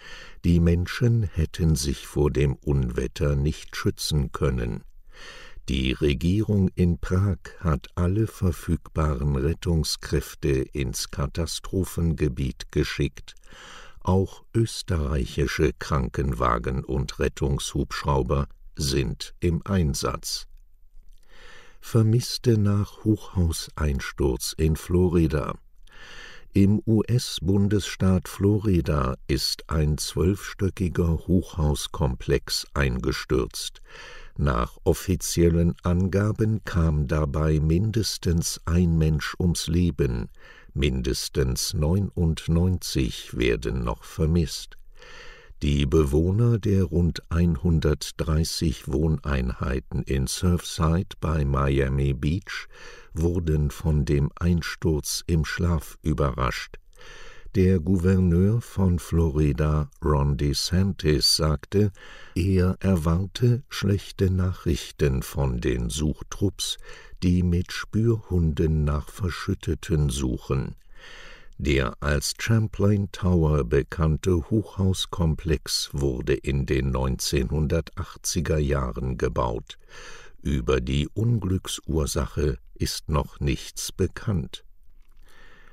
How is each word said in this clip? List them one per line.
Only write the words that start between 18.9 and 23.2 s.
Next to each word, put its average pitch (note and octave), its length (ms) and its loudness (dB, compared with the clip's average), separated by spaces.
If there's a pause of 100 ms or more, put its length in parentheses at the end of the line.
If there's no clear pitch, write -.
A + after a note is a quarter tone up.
im E2 240 0
Einsatz. - 840 -2 (1300)
Vermisste A2+ 760 2
nach G2+ 460 0
Hochhauseinsturz D#2 1500 -2